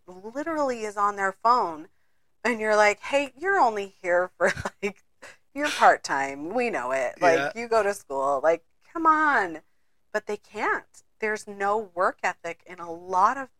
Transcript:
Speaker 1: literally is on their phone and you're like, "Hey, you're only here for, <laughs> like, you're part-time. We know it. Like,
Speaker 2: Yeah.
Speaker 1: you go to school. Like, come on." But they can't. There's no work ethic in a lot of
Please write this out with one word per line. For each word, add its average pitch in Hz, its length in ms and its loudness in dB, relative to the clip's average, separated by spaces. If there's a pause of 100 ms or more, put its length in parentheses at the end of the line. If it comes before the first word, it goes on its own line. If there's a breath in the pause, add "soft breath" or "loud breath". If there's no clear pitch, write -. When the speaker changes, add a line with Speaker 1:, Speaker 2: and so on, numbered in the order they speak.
Speaker 1:
literally 247 800 -6
is 208 100 -10
on 202 220 0
their 196 160 -2
phone 214 560 0 (560)
and 226 160 -2
you're 214 160 2
like, 208 240 4
"Hey, 277 360 -2
you're 381 220 0
only 214 420 2
here 180 360 2
for, 185 140 2 (160)
<laughs> - 160 -8
like, 196 200 -6 (500 loud breath)
you're 294 160 -4
part-time. 147 840 2
We 240 160 0
know 127 220 -4
it. 131 300 -2
Like, 170 160 6
Speaker 2:
Yeah. 147 180 -2
Speaker 1:
you 233 140 -8
go 226 140 2
to 202 100 0
school. 135 500 -2
Like, 165 200 2 (300)
come 330 120 -4
on." 277 560 2 (520)
But 214 140 -2
they 208 100 -6
can't. - 680 -8 (160)
There's 214 260 -4
no 202 320 -2
work 202 460 -2
ethic 170 420 -6
in 180 140 -18
a 170 120 -12
lot 185 460 0
of 269 120 -10 (100)